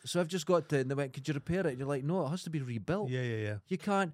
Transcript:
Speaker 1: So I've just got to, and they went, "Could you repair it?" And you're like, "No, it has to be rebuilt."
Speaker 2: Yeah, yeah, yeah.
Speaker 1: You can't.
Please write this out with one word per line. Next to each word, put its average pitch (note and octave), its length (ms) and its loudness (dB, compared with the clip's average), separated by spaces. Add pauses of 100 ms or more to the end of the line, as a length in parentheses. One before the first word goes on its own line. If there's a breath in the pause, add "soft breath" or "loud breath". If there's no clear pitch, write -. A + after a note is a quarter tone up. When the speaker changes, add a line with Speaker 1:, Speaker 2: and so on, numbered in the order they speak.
Speaker 1:
So - 140 0
I've F3 80 2
just E3+ 200 -2
got E3+ 240 4
to, D3 100 4
and C3 100 0
they C#3 60 2
went, C3+ 160 -2
"Could C3+ 160 -6
you D3+ 60 2
repair E3+ 260 0
it?" E3+ 100 2
And B2+ 80 -6
you're C3+ 80 -2
like, C#3 160 0
"No, D#3+ 240 0
it C3+ 40 -2
has F3+ 120 -4
to F3 80 -6
be D#3 100 -2
rebuilt." B2+ 480 -2
Speaker 2:
Yeah, B2+ 140 0
yeah, A#2 140 0
yeah. G#2+ 220 -2 (100)
Speaker 1:
You F#3 100 -2
can't. G3 340 2